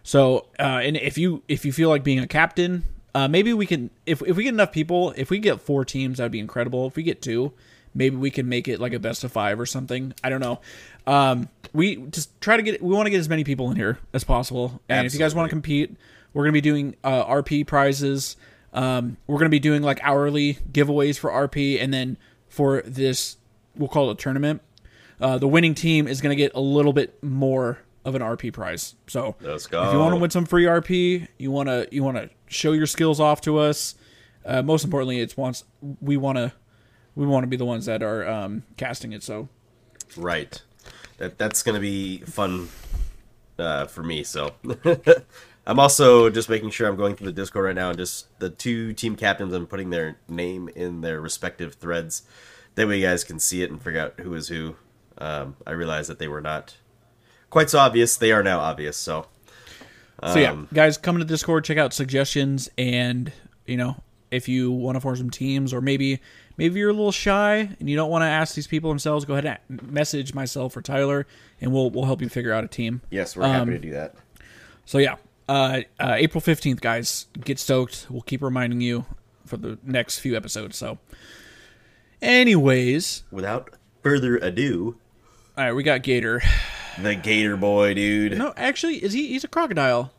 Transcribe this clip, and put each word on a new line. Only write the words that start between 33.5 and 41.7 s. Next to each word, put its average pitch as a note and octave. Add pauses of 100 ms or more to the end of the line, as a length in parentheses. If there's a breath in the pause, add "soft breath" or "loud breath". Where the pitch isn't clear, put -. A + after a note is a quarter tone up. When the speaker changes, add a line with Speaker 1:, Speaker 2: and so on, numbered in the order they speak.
Speaker 1:
us. D3 (500 soft breath)
Uh, B2+
most D#3
importantly, C3
it's A2+
wants, B2+ (380)
we C#3+
wanna, C3 (600 soft breath)
we C#3+
wanna C3
be B2+
the B2
ones A#2
that A2
are, G#2+
um, G#2 (140)
casting A#2+
it. G2+
So A2 (680)
Speaker 2:
Right. - (560 loud breath)
That, F#2
that's G#2+
gonna G#2+